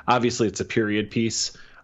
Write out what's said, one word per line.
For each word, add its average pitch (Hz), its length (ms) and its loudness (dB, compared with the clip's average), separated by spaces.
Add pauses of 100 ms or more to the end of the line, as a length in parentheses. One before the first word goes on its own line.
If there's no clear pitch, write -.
obviously 117 400 2
it's 95 120 -4
a - 40 -2
period 104 460 0
piece. - 440 -2 (280)